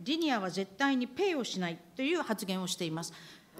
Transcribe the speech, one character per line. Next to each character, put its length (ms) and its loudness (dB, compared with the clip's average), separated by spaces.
リ 160 0
ニ 140 2
ア 80 2
は 100 -2
絶 260 -2
対 200 4
に 100 2
ペ 240 2
イ 40 2
を 100 0
し 160 -4
な 80 2
い 100 -4
と 60 -2
い 120 4
う 80 2
発 240 -2
言 160 0
を 40 -2
し 80 0
て 100 -2
い 60 0
ま 140 -2
す。 80 -8